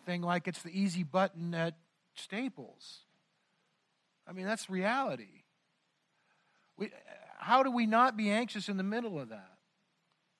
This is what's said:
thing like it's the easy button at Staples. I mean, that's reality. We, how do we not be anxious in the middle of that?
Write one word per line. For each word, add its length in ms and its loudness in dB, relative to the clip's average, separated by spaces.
thing 160 -2
like 260 0
it's 140 -6
the 80 -14
easy 320 0
button 520 0
at 200 0
Staples. 840 -10
I 60 -14
mean, 140 -6
that's 240 -4
reality. 720 -2
We, 120 -6
how 240 6
do 80 2
we 160 2
not 300 6
be 140 2
anxious 380 0
in 100 -2
the 40 0
middle 380 -2
of 80 -10
that? 240 -16